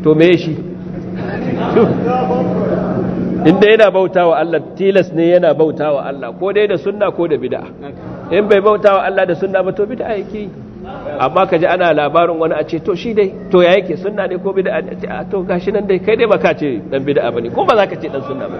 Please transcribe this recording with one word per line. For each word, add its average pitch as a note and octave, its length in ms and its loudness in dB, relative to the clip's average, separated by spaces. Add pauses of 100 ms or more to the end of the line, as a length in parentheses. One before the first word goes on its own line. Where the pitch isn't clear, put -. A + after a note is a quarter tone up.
To D#3 120 4
me E3 220 6
shi? D#3 180 -4 (600)
<laughs> - 2250 0
Inda F#3+ 220 6
yana A3 220 6
bauta F#3 360 2
wa D#3+ 120 2
Allah, D#3+ 200 0 (160)
tilas F#3+ 380 2
ne E3 160 2
yana F3 240 6
bauta D3+ 400 0
wa C#3 140 -2
Allah, C3 320 -8
ko F#3+ 120 -2
dai G#3 160 2
da G3 100 0
sunna G3+ 340 -2
ko F3 160 -2
da D3+ 100 0
bid'a. B2 260 -4 (680)
In G3+ 160 2
bai G3+ 120 6
bauta G3+ 380 4
wa F#3 80 2
Allah F#3+ 200 0
da F3 100 -2
sunna F#3 280 -2
ba, F#3 80 -2
to G3+ 140 -2
bid'a G#3 320 -6
yake G#3 300 -10
yi. - 20 -12 (680)
Amma E3 280 2
ka F3+ 100 0
ji D#3+ 80 2
ana E3+ 280 2
labarin D#3+ 440 2
wani D#3+ 160 0
a D3+ 140 -2
ce, E3 120 -4
"To F3+ 160 -2
shi A3 180 -6
dai, G3+ 180 2 (180)
to F3+ 120 6
ya F3 160 6
yake, F#3 200 -2
sunna G3 300 -4
ne F#3 100 -6
ko F#3+ 160 -4
bid'a F#3 280 -2
ne?" - 100 -10
A - 80 -12
ce, - 80 -10
"A A#2+ 220 -8
to F#3+ 140 -4
gashi F3+ 280 -2
nan G#3 160 -2
dai, F#3+ 120 2
kai G#3+ 160 2
dai A#3 120 2
ba G3 100 4
ka E3+ 160 2
ce C3 360 -4
dan C3+ 140 -2
bid'a C#3 280 0
bane, A#2 200 -4
ko C#4+ 140 -2
ba B3+ 100 4
za G3 120 4
ka F3+ 80 -8
ce D#3 140 -10
dan C#3 140 -6
sunna C3 240 -8
ba." F2+ 120 -10